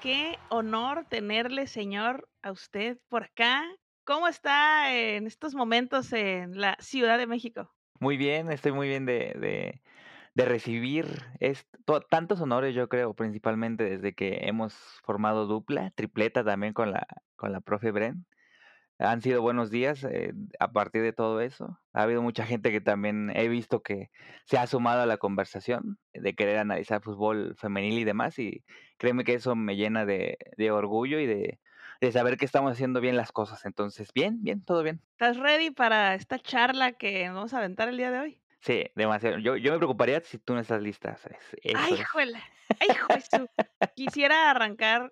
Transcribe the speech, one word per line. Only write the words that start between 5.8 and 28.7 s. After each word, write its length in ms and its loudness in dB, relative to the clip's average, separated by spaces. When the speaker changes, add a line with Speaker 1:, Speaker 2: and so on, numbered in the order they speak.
Speaker 1:
en 480 -2
la 200 0
Ciudad 380 2
de 100 -2
México? 440 -8
Speaker 2:
Muy 160 2
bien, 340 0
estoy 220 0
muy 160 -2
bien 180 -2
de, 320 -2
de, 440 -4
de 120 4
recibir 600 -2
est-, 340 -2
to-, 160 4
tantos 400 2
honores, 340 2
yo 140 0
creo, 260 2
principalmente 720 -2
desde 320 -2
que 320 -2
hemos 260 -2
formado 420 2
dupla, 480 -2
tripleta 480 0
también 300 0
con 180 0
la, 160 -2
con 160 -6
la 80 -6
profe 320 -2
Bren. 340 -2
Han 220 2
sido 220 2
buenos 280 0
días, 340 0
eh, 280 -4
a 100 0
partir 320 0
de 100 0
todo 280 0
eso. 360 -8
Ha 100 2
habido 200 2
mucha 240 -2
gente 240 0
que 100 2
también 540 0
he 140 2
visto 340 -2
que 280 -8
se 140 2
ha 100 2
sumado 340 2
a 40 2
la 100 2
conversación 800 -4
de 240 -4
querer 220 2
analizar 440 -2
fútbol 540 -2
femenil 420 -2
y 60 -2
demás, 340 -2
y 260 -6